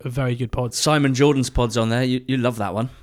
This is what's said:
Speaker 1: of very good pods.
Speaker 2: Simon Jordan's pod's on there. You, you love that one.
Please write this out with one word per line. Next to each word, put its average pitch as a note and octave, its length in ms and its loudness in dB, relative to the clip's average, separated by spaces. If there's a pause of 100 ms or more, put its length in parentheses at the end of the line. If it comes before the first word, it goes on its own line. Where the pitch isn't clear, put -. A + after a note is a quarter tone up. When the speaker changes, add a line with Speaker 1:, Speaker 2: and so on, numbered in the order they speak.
Speaker 1:
of B2+ 100 -8
very B2+ 240 -2
good A#2+ 160 -4
pods. B2 240 -4
Speaker 2:
Simon C#3+ 380 2
Jordan's C3+ 360 4
pod's A#2+ 280 0
on A2+ 100 2
there. A#2+ 160 0
You, B2+ 240 -2
you C3 80 0
love A#2+ 220 0
that G2 160 -4
one. A#2 160 -2 (120)